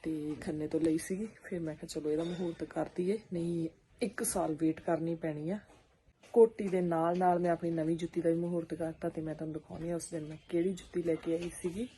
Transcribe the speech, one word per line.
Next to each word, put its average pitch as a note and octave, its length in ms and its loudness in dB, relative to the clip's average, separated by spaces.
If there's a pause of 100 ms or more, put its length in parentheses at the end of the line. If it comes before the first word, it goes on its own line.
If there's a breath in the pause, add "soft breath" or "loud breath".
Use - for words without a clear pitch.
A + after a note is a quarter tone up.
ਤੇ D3+ 380 -4
ਖੰਨੇ D3+ 260 -4
ਤੋਂ D#3+ 120 0
ਲਈ D#3+ 180 4
ਸੀਗੀ। G3 300 -2 (160)
ਫਿਰ F3+ 160 -6
ਮੈਂ D#3 160 -4
ਕਿਹਾ E3 120 -12
ਚਲੋ D3+ 240 -2
ਇਹਦਾ D#3+ 120 2
ਮਹੂਰਤ E3+ 400 -4
ਕਰ D#3 320 -4
ਦਈਏ, F#3+ 240 2 (140)
ਨਹੀਂ E3+ 360 0 (320)
ਇੱਕ A3+ 220 -2
ਸਾਲ D#3+ 300 0
ਵੇਟ D#3 260 2
ਕਰਨੀ E3 360 0
ਪੈਣੀ D#3 340 -4
ਆ। G#3 100 -2 (760)
ਕੋਟੀ A3+ 340 8
ਦੇ F3+ 140 2
ਨਾਲ E3+ 360 2
ਨਾਲ F3+ 220 6
ਮੈਂ F3 120 2
ਆਪਣੀ E3+ 200 0
ਨਵੀਂ E3 260 2
ਜੁੱਤੀ E3+ 240 -2
ਦਾ E3 80 4
ਵੀ E3 60 4
ਮਹੂਰਤ E3+ 380 -2
ਕਰਤਾ E3 360 -4
ਤੇ E3 120 -6
ਮੈਂ D#3 140 -4
ਤੁਹਾਨੂੰ D#3 180 -6
ਦਿਖਾਉਂਦੀ E3 360 -8
ਹਾਂ E3+ 60 0
ਉਸ E3 160 -6
ਦਿਨ D#3+ 140 -6
ਮੈਂ D#3 120 -10 (120)
ਕਿਹੜੀ F3 240 2
ਜੁੱਤੀ F3+ 300 -6
ਲੈ E3 120 2
ਕੇ E3 180 -2
ਆਈ E3+ 180 -2 (100)
ਸੀਗੀ। F#3+ 260 -4 (100)